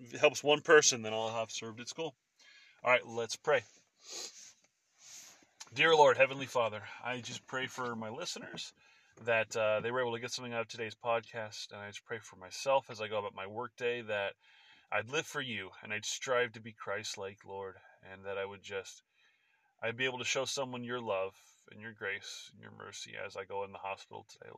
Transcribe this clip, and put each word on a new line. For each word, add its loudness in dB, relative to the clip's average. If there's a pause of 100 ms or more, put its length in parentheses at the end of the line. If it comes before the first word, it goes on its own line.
(200)
helps 6
one 6
person, 8
then -4
I'll 0
have -2
served -10
its -12
goal. -6 (680)
All 4
right, 6
let's -4
pray. 4 (2000)
Dear 8
Lord, 12
Heavenly 4
Father, 0 (200)
I -4
just -12
pray -4
for -6
my -6
listeners -8 (520)
that, 2
uh, 4
they -2
were 0
able 0
to -6
get -8
something -8
out -2
of -6
today's -8
podcast, -4
and -12
I -10
just -16
pray -8
for -16
myself 0
as -10
I -4
go -2
about -4
my -8
workday -4
that -2 (560)
I'd -2
live -2
for -6
you, -8 (120)
and -10
I'd -6
strive 0
to -14
be -14
Christ-like, -6
Lord, -10 (360)
and -16
that -4
I -2
would -10
just, -8 (800)
I'd -4
be -2
able -2
to -6
show 0
someone -4
your -4
love -2 (360)
and -20
your -12
grace -8
and -20
your -16
mercy -14
as -8
I -6
go -4
in -10
the -14
hospital -10
today, -20